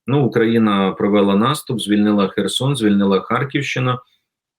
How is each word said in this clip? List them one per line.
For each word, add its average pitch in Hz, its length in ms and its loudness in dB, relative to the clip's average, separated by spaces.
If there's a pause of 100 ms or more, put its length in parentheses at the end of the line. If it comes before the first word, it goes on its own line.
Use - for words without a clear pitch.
ну, 139 180 2
Україна 110 640 2
провела 101 440 2
наступ, 127 440 -2
звільнила 104 480 0
Херсон, 107 480 -2
звільнила 101 460 2
Харківщину. 127 800 -4 (600)